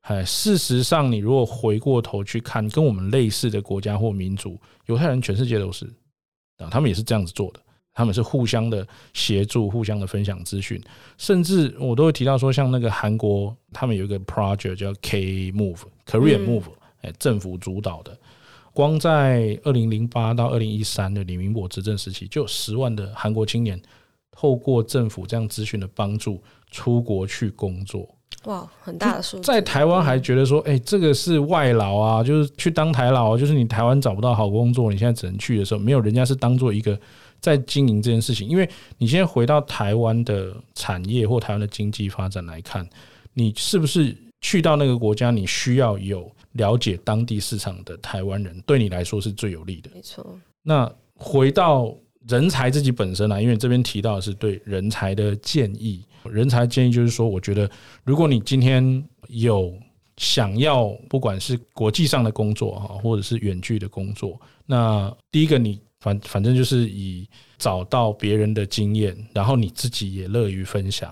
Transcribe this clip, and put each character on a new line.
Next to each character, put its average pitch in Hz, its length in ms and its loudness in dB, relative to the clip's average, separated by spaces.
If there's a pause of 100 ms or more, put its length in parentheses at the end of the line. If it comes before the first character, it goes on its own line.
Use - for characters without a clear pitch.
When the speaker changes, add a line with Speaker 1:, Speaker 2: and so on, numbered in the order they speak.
Speaker 1:
哎， 98 240 -4
事 202 320 0
实 123 260 0
上 143 280 2
你 110 60 0
如 104 160 0
果 127 120 4
回 107 340 -2
过 123 220 2
头 101 220 -6
去 117 160 -6
看 107 300 -4
跟 156 140 0
我 139 80 4
们 95 180 -2
类 120 200 2
似 117 200 -2
的 104 120 -2
国 98 180 -6
家 104 180 -4
或 110 140 0
民 95 240 -4
族， 92 240 -12 (280)
犹 117 100 0
太 165 100 2
人 127 140 0
全 98 140 -2
世 127 100 0
界 117 120 0
都 92 140 -2
是， - 140 -12 (720)
啊， 82 120 -14
他 120 120 0
们 139 80 4
也 92 40 2
是 104 80 -2
这 117 140 -2
样 101 80 2
子 82 80 -6
做 95 200 -6
的， - 80 -20 (340)
他 120 100 0
们 110 80 2
是 110 120 0
互 123 200 0
相 113 240 0
的 107 200 -4 (260)
协 104 320 0
助， 107 240 -2
互 113 140 -2
相 104 160 -2
的 92 80 -6
分 98 180 -2
享 92 180 -6
资 98 160 -6
讯， 98 220 -8 (380)
甚 180 240 2
至 170 360 2
我 127 160 0
都 147 100 6
会 160 60 6
提 127 140 -2
到 135 140 2
说， 135 120 2
像 127 200 2
那 127 80 2
个 117 100 0
韩 107 260 0
国， 101 400 0 (160)
他 - 140 -6
们 117 100 0
有 95 80 -4
一 101 40 -4
个 101 140 -4
project 98 560 -2
叫 101 140 -6 (120)
K 95 480 -4
Move，Korean 120 920 0
Move， 117 200 0
Speaker 2:
嗯。 82 100 -16 (280)
Speaker 1:
哎， 82 160 -12
政 113 220 0
府 92 180 -10
主 92 220 -8
导 87 240 -8
的， - 140 -20 (560)
光 151 260 2
在 131 640 2
二 147 80 0
零 117 180 2
零 110 180 -2
八 113 260 0
到 120 140 0
二 120 120 0
零 110 100 -2
一 107 140 -4
三 98 300 -4
的 101 100 -4
李 90 140 -6
明 98 160 -2
博 98 140 -4
执 92 140 -8
政 104 160 -2
时 95 140 -8
期， 95 160 -12
就 147 140 -4
有 110 60 -4
十 - 280 -6
万 120 200 -2
的 101 200 -8
韩 107 180 -2
国 110 120 2
青 117 180 -2
年 95 180 -4 (500)
透 139 240 2
过 120 260 2
政 117 280 -2
府 92 160 -10
这 113 100 -6
样 113 120 -2
资 107 180 -6
讯 104 140 -6
的 95 140 -6
帮 104 240 -4
助 101 240 -6 (300)
出 120 300 0
国 98 240 -2
去 101 240 -4
工 95 360 -6
作。 95 220 -10 (380)
Speaker 2:
哇， 302 200 -10 (140)
很 170 180 -14
大 214 200 -2
的 180 60 -8
数 - 140 -8
字。 180 60 -12
Speaker 1:
在 226 160 4
台 143 240 2
湾 175 180 4
还 135 160 2
觉 127 160 0
得 131 120 6
说， 143 160 4
Speaker 2:
嗯。 156 140 -2
Speaker 1:
“哎， 127 40 4
这 202 180 0
个 160 160 6
是 160 260 2
外 143 340 4
劳 101 240 2
啊， 110 260 4
就 147 180 4
是 143 160 2
去 170 140 0
当 160 220 2
台 123 180 2
劳， 117 260 4
就 139 80 2
是 151 80 4
你 123 140 4
台 113 160 0
湾 127 160 6
找 120 160 0
不 104 60 -2
到 120 120 2
好 107 160 2
工 120 220 4
作， 120 200 2
你 98 60 0
现 113 80 0
在 120 60 4
只 107 160 -4
能 95 100 -6
去” 113 220 -2
的 98 60 0
时 110 80 -2
候， 104 60 -2
没 107 120 2
有， 139 80 4
人 107 140 2
家 127 100 4
是 127 100 2
当 127 240 2
做 123 140 2
一 104 80 0
个 104 180 0 (440)
在 151 160 4
经 135 320 2
营 104 120 2
这 120 80 0
件 113 120 4
事 123 120 -2
情。 101 140 -4
因 156 80 -2
为 185 140 2 (280)
你 120 80 0
现 143 140 2
在 185 60 4
回 120 200 2
到 147 160 4
台 107 340 -4
湾 117 280 2
的 95 320 -4 (180)
产 90 300 -6
业 110 240 0
或 120 100 2
台 110 140 -4
湾 104 80 -2
的 104 80 -2
经 104 240 -4
济 101 160 -4
发 95 220 -4
展 90 160 -8
来 82 160 -14
看， 92 260 -10 (460)
你 110 240 0
是 - 200 0
不 156 80 4
是 139 300 2 (240)
去 175 220 0
到 156 160 4
那 143 80 4
个 123 120 2
国 110 160 2
家， 120 180 2
你 104 140 0
需 123 300 0
要 113 220 2
有 98 340 -8 (220)
了 117 240 2
解 104 260 -2
当 113 220 0
地 107 160 -4
市 - 160 -6
场 95 260 -8
的 87 140 -16
台 - 260 -8
湾 98 180 -4
人， 90 240 -8
对 139 140 4
你 107 80 2
来 90 160 -4
说 104 160 -4
是 101 140 -4
最 104 180 -6
有 82 140 -12
利 90 160 -10
的。 - 120 -20
Speaker 2:
没 180 80 -20
错。 - 240 -20 (380)
Speaker 1:
那 151 260 2 (260)
回 139 360 2
到 135 420 2 (320)
人 123 240 2
才 131 200 0
自 147 120 2
己 135 80 2
本 101 240 -2
身 101 160 0
啊， 101 120 0
因 120 80 2
为 113 80 4
这 120 100 0
边 123 160 4
提 104 180 -4
到 107 140 0
的 95 60 -4
是 101 120 -6
对 98 300 -4
人 98 260 -4
才 98 240 -2
的 104 240 0
建 117 380 0
议。 101 300 -6 (240)
人 113 200 2
才 120 180 4
建 127 200 4
议 120 40 6
就 120 100 4
是 117 80 4
说， 113 180 0
我 95 120 -2
觉 98 160 -2
得 101 120 2 (360)
如 131 100 2
果 160 140 4
你 123 140 2
今 135 180 0
天 131 440 4 (260)
有 107 440 2 (440)
想 104 400 0
要 131 320 4 (180)
不 135 100 -2
管 107 220 -2
是 123 180 -4 (160)
国 110 160 0
际 156 160 2
上 135 160 2
的 110 80 2
工 107 240 -2
作 101 220 -4
啊， 101 260 -10
或 113 140 0
者 101 60 -2
是 117 160 -4
远 95 240 -2
距 107 180 -4
的 98 80 -6
工 98 260 -8
作， - 260 -10 (260)
那 110 460 0 (200)
第 151 100 4
一 156 60 4
个 151 100 4
你 104 220 0 (220)
反-， 101 260 -2
反 98 160 -2
正 123 100 4
就 127 80 4
是 120 280 2
以 95 360 -8 (320)
找 92 280 -2
到 117 260 2
别 104 240 0
人 107 180 2
的 104 120 -2
经 104 320 -2
验， 98 200 0 (160)
然 101 120 0
后 135 100 4
你 113 140 2
自 - 200 -6
己 98 240 -6
也 95 140 -8
乐 104 220 0
于 95 120 -4
分 95 300 -4
享 - 200 -8